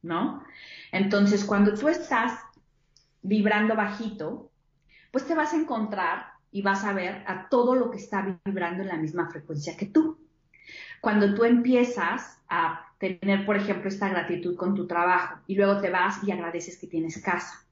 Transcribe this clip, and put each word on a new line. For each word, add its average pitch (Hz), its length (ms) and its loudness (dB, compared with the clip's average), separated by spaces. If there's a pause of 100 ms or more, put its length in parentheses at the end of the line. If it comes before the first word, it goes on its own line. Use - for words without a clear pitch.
¿no? 170 400 -4 (480)
Entonces, 202 540 2
cuando 202 280 4
tú 277 140 0
estás 247 500 0 (840)
vibrando 214 540 2
bajito, 202 760 -6 (600)
pues 269 140 -2
te 339 80 -2
vas 311 200 0
a 339 40 2
encontrar 208 680 -2 (260)
y 202 100 -6
vas 196 220 0
a 202 100 -2
ver 190 320 -4
a 185 240 -8
todo 247 260 4
lo 240 140 2
que - 80 -8
está 190 480 -4
vibrando 185 380 -2
en 190 60 -6
la 175 80 -4
misma 160 340 -4
frecuencia 156 460 -8
que 208 80 -4
tú. 311 340 2 (840)
Cuando 208 340 4
tú 226 100 2
empiezas 240 920 2 (120)
a 165 320 0 (180)
tener, 196 460 0
por 202 120 2
ejemplo, 202 320 -2
esta 196 200 -2
gratitud 175 460 -2
con 190 200 0
tu 180 120 -4
trabajo 175 600 0
y 196 80 -4
luego 202 260 4
te 190 80 0
vas 185 340 0
y 202 80 -2
agradeces 170 460 -6
que - 100 -16
tienes 160 340 -6
casa - 400 -4 (100)